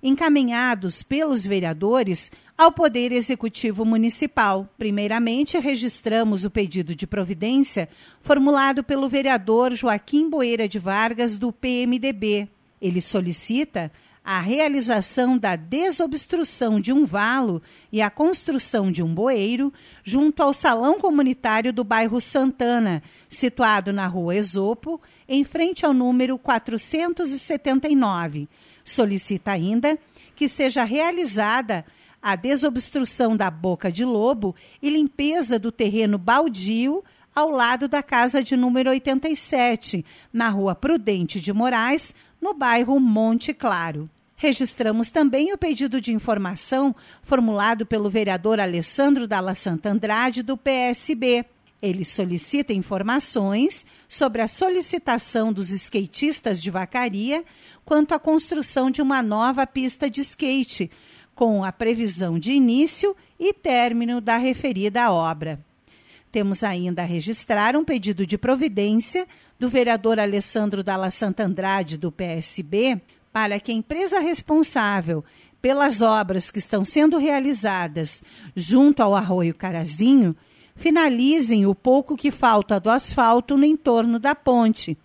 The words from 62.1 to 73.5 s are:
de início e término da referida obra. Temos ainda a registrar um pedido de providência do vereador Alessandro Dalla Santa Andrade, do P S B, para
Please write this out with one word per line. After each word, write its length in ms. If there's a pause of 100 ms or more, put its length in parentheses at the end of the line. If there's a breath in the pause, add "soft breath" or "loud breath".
de 140
início 640 (240 soft breath)
e 120
término 680
da 160
referida 720
obra. 480 (720 soft breath)
Temos 320
ainda 400
a 20
registrar 720
um 100
pedido 400
de 140
providência 880 (320 soft breath)
do 100
vereador 520
Alessandro 640
Dalla 260
Santa 320
Andrade, 540
do 160
P 100
S 400
B, 380 (300 soft breath)
para 300